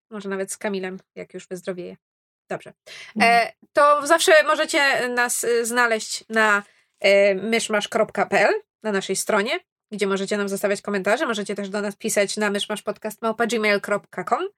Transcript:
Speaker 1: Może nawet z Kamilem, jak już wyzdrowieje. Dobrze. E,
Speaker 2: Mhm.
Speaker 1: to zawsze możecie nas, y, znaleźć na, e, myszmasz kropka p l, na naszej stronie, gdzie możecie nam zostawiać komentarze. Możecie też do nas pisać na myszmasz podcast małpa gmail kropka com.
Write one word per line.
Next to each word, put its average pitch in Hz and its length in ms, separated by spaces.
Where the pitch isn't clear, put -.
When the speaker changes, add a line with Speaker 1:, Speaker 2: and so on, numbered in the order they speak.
Speaker 1:
Może 202 180
nawet 196 240
z - 40
Kamilem, 190 420
jak 180 200
już 185 140
wyzdrowieje. 180 480
Dobrze. - 200
E, - 40
Speaker 2:
Mhm. 226 320
Speaker 1:
to 294 340
zawsze 330 260
możecie 285 600
nas, 240 360
y, 233 220
znaleźć 233 640
na, 214 340
e, 196 340
myszmasz 214 540
kropka 208 380
p 196 220
l, 381 60
na 214 100
naszej 190 240
stronie, 226 440
gdzie 202 140
możecie 196 300
nam 202 120
zostawiać 196 340
komentarze. 202 440
Możecie 208 280
też 202 140
do 202 140
nas 202 140
pisać 202 400
na 214 140
myszmasz 202 320
podcast - 400
małpa 226 240
gmail 214 340
kropka 202 440
com. 330 340